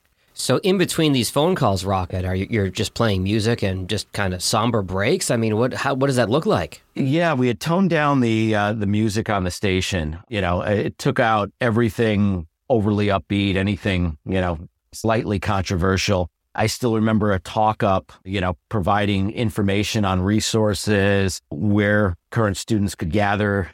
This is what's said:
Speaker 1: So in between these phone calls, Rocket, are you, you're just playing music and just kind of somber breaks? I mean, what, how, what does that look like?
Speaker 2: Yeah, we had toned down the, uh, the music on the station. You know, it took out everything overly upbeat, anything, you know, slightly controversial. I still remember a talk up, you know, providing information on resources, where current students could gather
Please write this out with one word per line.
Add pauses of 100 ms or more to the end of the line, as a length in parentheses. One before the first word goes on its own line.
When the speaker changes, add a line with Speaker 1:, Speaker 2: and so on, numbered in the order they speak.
(340)
Speaker 1:
So
in
between
these
phone
calls,
Rocket,
are
you,
you're
just
playing
music
and
just
kind
of
somber
breaks?
I
mean,
what,
how,
what
does
that
look
like? (140)
Speaker 2:
Yeah,
we
had
toned
down
the,
uh,
the
music
on
the
station. (120)
You
know,
it
took
out (100)
everything (220)
overly
upbeat,
anything,
you
know, (260)
slightly
controversial. (280)
I
still
remember
a
talk
up, (100)
you
know, (120)
providing
information
on
resources,
where (140)
current
students
could
gather